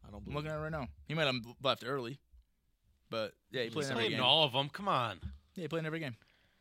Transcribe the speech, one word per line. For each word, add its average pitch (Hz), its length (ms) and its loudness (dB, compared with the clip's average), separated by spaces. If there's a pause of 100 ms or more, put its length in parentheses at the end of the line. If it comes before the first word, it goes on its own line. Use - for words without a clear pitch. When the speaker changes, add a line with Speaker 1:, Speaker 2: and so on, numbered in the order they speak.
Speaker 1:
I - 40 -18
don't 104 80 -12
Speaker 2:
I'm - 60 -12
Speaker 1:
believe 143 120 -4
Speaker 2:
looking 151 140 -4
Speaker 1:
it. 156 40 -4
Speaker 2:
at 151 40 -4
it 151 40 -4
right 156 100 -4
now. 143 160 -4 (200)
He 147 60 -4
might 160 120 4
have 131 80 4 (280)
left 127 240 2
early, 131 320 -4 (920)
but, 110 240 -2 (160)
yeah, 127 120 -2
he 113 60 0
Speaker 1:
He - 60 -4
Speaker 2:
played 147 120 0
in 135 60 -4
every 120 120 0
Speaker 3:
Played 113 80 0
in 110 60 0
Speaker 2:
game. 127 80 2
Speaker 3:
all 151 180 8
of 120 100 0
'em. 139 160 2
Come 202 180 -4
on. 120 300 2 (380)
Speaker 2:
Yeah, 185 60 -6
he 151 60 -6
played 165 120 -2
in 160 60 -4
every 160 140 -4
game. 131 160 -6 (440)